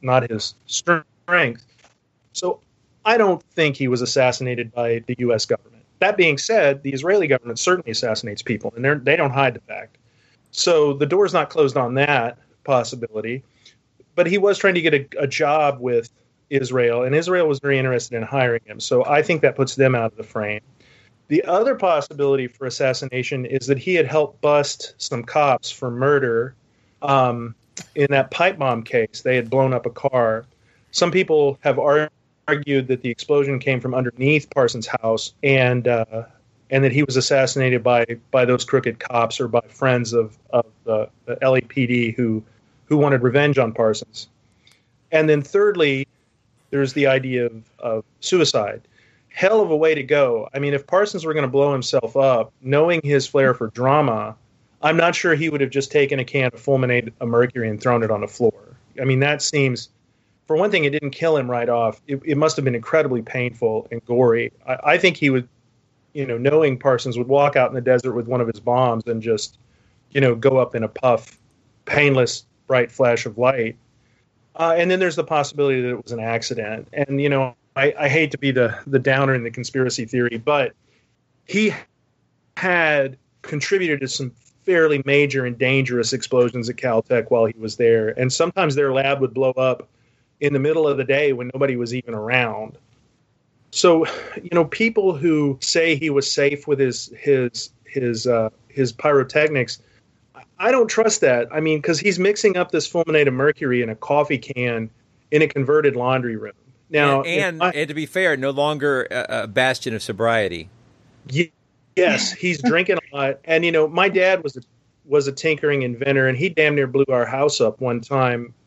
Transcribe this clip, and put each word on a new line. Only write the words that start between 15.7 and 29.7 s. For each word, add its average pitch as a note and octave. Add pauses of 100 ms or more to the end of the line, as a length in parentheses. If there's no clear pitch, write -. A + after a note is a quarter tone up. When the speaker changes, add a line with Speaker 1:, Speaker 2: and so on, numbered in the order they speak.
Speaker 1:
with A#2+ (400)
Israel, B2
and C3
Israel E3+
was C#3
very C#3
interested B2+
in A2+
hiring B2
him. G#2+
So B2+
I D3
think D#3
that C#3
puts C3+
them C3
out A2+
of -
the A2
frame. G#2+ (680)
The D3+
other A3+
possibility C#3+
for C3
assassination C3
is C3+
that C#3
he F#3
had D#3+
helped D3
bust D3
some -
cops C#3
for B2+
murder, B2+ (460)
um, B2 (400)
in C#3+
that C3+
pipe F#3
bomb B2
case. A2+
They B2+
had A#2
blown C3